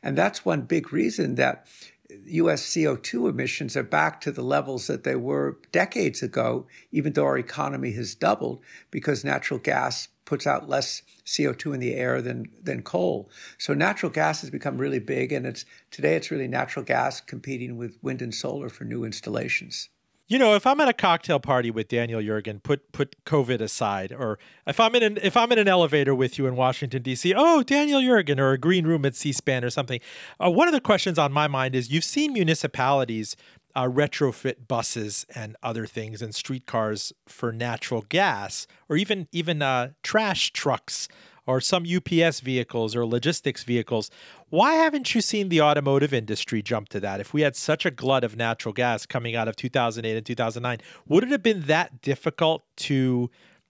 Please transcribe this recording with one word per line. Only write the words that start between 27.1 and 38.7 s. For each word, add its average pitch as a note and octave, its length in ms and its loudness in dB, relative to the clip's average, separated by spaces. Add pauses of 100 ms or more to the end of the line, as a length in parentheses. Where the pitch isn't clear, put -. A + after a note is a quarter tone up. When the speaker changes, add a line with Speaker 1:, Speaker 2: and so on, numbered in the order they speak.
Speaker 2:
C, F3 220 2
"Oh, D4+ 260 8
Daniel C#4+ 380 4
Yergin," G3 380 4
or C3+ 140 6
a C3 60 2
green E3 280 4
room D#3+ 180 2
at C3+ 100 0
C - 180 -2
span B2+ 300 0
or B2 60 -2
something, B2 320 -4 (420)
uh, F3+ 80 6
one A#3 160 6
of F4 60 4
the C#4 80 2
questions F#3 380 2
on C#3+ 120 4
my D3+ 160 2
mind C3 280 0
is, B2+ 180 -2
you've D#3+ 120 2
seen D4 280 0
municipalities, C#3 1040 0 (400)
uh, C3 80 0
retrofit C3 840 0
buses A#2 680 -2
and A2 280 -12
other A2+ 220 -6
things A2 380 -10
and G#2+ 120 -8
streetcars A2 800 -4 (160)
for - 240 -4
natural A2+ 560 -4
gas, C3 580 0 (220)